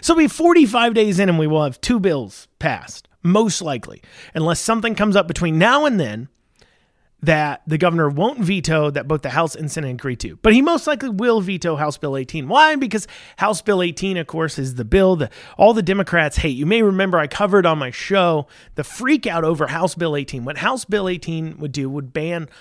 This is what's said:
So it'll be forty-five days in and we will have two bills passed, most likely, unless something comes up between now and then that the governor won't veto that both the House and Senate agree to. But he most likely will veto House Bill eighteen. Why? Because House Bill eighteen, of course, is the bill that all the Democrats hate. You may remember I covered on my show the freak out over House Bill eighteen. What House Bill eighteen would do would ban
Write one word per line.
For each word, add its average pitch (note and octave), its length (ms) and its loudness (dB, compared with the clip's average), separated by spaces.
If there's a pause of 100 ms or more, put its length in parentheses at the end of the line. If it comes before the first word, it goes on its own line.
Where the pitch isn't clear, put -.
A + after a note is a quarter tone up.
So E4 100 2
it'll D#4+ 120 6
be B3 40 4
forty-five B3 640 4
days G#3 260 2
in F#3+ 120 4
and E3 80 2
we D#3 80 2
will D3+ 180 2
have C3+ 160 -6
two A#3+ 180 0
bills D3 480 -2 (120)
passed, - 500 -6 (140)
most F#3+ 400 2
likely, C#3 400 -8 (320)
unless D#3 260 -2
something A3+ 340 -2
comes G#3 220 2
up F3 120 4
between D#3+ 300 0
now C4+ 280 4
and A#3 120 2
then A#2 300 -4 (920)
that D3+ 440 0
the D#3 120 -2
governor E3 320 2
won't G#3+ 280 -2
veto E3 520 0
that C#3 180 -6
both D#3 140 -2
the C3 80 -6
House D#3 240 -2
and D3+ 180 -8
Senate C#3+ 180 -6
agree B2 260 -6
to. - 260 -10
But A3 100 6
he B3 80 8
most D#4+ 260 2
likely C4+ 220 -2
will A3+ 320 0
veto F3+ 340 -4
House D3 220 -4
Bill C#3 180 -6
eighteen. C3+ 320 -8
Why? D4+ 300 4
Because A3 320 -4 (300)
House G3+ 240 -2
Bill G3 180 0
eighteen, F3+ 380 -4
of D#3+ 80 -6
course, D#3+ 320 -6
is C3 160 -6
the B2 100 -8
bill F#3 320 4
that C#3 160 -4 (240)
all G#3+ 160 8
the A3 100 0
Democrats E3+ 540 0
hate. C#3 200 0
You C#3+ 100 -2
may A3+ 160 4
remember F#3+ 360 2
I D3+ 80 0
covered G3 380 2
on D#3+ 140 2
my C3 120 -6
show F3 560 0 (280)
the D3 100 -6
freak B3+ 420 -2
out E3 180 -2
over D#3 220 0
House E3 280 -2
Bill E3 200 -2
eighteen. C3+ 300 -6
What C3+ 140 -8
House A#3 260 -2
Bill G3 240 -2
eighteen D#3+ 500 -6
would D3 140 -8
do C3+ 160 -4
would C#3 240 -8
ban D#3+ 380 -6 (100)